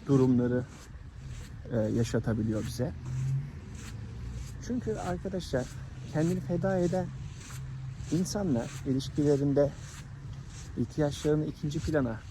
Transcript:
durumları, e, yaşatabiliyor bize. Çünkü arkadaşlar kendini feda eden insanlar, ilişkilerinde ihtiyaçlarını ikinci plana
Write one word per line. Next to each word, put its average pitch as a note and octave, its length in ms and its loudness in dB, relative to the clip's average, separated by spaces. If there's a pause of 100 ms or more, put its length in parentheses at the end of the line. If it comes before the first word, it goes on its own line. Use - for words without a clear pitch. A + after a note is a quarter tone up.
durumları, B2+ 580 6 (1080)
e, - 40 2
yaşatabiliyor A2 880 2
bize. B2+ 260 -2 (1700)
Çünkü A3+ 280 0
arkadaşlar F3+ 720 0 (480)
kendini E3+ 280 4
feda F#3 380 2
eden F3 280 4 (1040)
insanlar, E3 580 2 (160)
ilişkilerinde C#3+ 840 4 (1040)
ihtiyaçlarını D3+ 720 2
ikinci D3+ 340 -4
plana C3 400 2 (100)